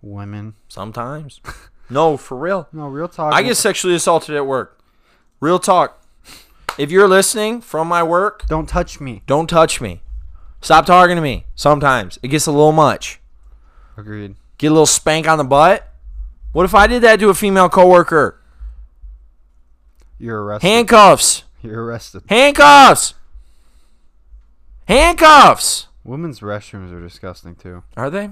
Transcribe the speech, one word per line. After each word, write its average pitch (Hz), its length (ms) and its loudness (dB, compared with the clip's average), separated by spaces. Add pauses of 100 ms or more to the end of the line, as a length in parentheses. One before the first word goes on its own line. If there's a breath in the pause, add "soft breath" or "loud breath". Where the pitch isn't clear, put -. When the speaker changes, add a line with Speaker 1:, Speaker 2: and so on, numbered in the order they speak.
Speaker 1:
Women. 101 520 -16 (140)
Speaker 2:
Sometimes. 123 760 -16
<laughs> - 60 -20 (420 loud breath)
No, 151 240 0
for 131 220 -14
real. 175 340 -8
Speaker 1:
No, 151 140 -16
real 143 220 -12
talk. 156 260 -6
Speaker 2:
I 165 80 2
get 240 140 -4
sexually 180 400 -4
assaulted 156 400 -2
at 143 100 -6
work. 131 320 -8 (640)
Real 170 180 0
talk. 180 420 -2 (800 soft breath)
If 147 140 -6
you're 196 160 4
listening 214 520 0
from 165 280 -8
my 170 120 -2
work, 175 460 -4
Speaker 1:
Don't 160 220 -6
touch 175 320 -8
me. 123 260 -16
Speaker 2:
don't 151 220 -2
touch 165 320 0
me. 95 200 -12 (600)
Stop 160 260 2
talking 180 300 4
to 170 40 -4
me. 135 260 -6 (100)
Sometimes 139 680 -2
it 123 60 -10
gets 147 180 -4
a 160 60 -4
little 147 180 4
much. 151 500 -2 (760)
Speaker 1:
Agreed. 104 400 -18 (200)
Speaker 2:
Get 151 120 -4
a - 20 0
little 156 160 4
spank 156 400 -4
on 160 100 0
the 151 60 -4
butt. 143 500 0 (600)
What 160 120 0
if 190 120 0
I 196 100 6
did 240 160 -2
that 220 160 4
to 208 100 2
a 190 60 2
female 190 340 0
coworker? 175 720 2 (1800)
Speaker 1:
You're 113 280 -12
arrested. 104 240 -6
Speaker 2:
Handcuffs. 214 720 4 (180)
Speaker 1:
You're 113 240 -14
arrested. - 440 -16
Speaker 2:
Handcuffs. 285 840 6 (1700)
Handcuffs. 294 1000 4 (180)
Speaker 1:
Women's 143 360 -12
restrooms 104 520 -14
are 87 80 -18
disgusting 87 540 -20
too. 90 280 -20 (140)
Speaker 2:
Are 131 140 -8
they? 202 220 -12